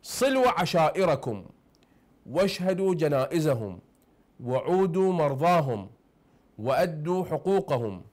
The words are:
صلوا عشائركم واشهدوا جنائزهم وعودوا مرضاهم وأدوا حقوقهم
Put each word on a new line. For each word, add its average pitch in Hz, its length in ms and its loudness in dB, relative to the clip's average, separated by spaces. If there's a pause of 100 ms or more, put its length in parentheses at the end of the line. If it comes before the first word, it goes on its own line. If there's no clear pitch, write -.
صلوا 262 580 2
عشائركم 151 840 0 (800)
واشهدوا 185 680 0
جنائزهم 143 840 0 (640)
وعودوا 180 720 0
مرضاهم 143 760 0 (680)
وأدوا 165 680 -2
حقوقهم 147 880 -2